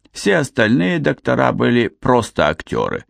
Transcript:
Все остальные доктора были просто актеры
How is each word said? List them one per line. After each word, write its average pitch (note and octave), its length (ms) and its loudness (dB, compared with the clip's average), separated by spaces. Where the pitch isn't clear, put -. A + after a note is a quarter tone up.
Все G3 240 -2
остальные D3+ 640 0
доктора C3 520 0
были A#2+ 360 0
просто A2 600 0
актеры G1+ 600 -4